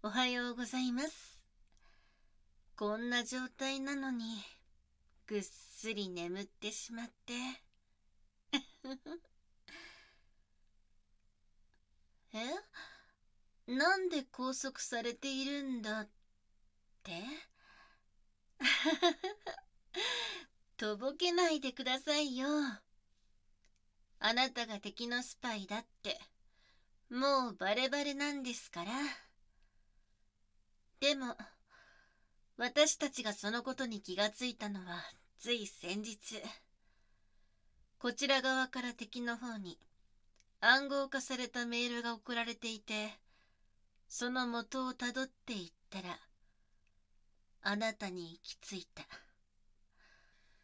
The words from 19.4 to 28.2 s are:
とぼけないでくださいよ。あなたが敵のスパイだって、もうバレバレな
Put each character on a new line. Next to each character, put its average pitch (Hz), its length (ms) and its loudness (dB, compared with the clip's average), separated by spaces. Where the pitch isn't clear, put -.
と 214 200 0
ぼ 262 160 0
け 349 180 4
な 349 180 6
い 302 100 2
で 262 120 -2
く 262 120 -6
だ 262 160 2
さ 294 200 2
い 277 180 0
よ。 262 100 2
あ 214 100 4
な 254 180 4
た 233 160 -2
が 214 120 -4
敵 208 280 -4
の 240 160 0
ス - 140 -8
パ 233 180 -2
イ 202 100 -4
だ 208 140 -2
っ 226 60 -10
て、 - 180 -2
も 262 400 4
う 190 60 -8
バ 190 180 2
レ 254 160 4
バ 285 140 2
レ 285 100 0
な 285 180 0